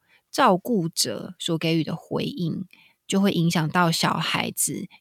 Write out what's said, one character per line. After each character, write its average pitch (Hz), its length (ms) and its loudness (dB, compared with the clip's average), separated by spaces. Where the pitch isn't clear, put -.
照 226 260 4
顾 190 300 -2
者 - 500 -4
所 165 200 -2
给 165 200 0
予 160 60 2
的 - 120 -4
回 - 280 -6
应， 180 420 -4
就 202 140 0
会 196 120 4
影 165 200 2
响 156 180 0
到 175 220 2
小 156 220 0
孩 - 380 -2
子 - 360 -4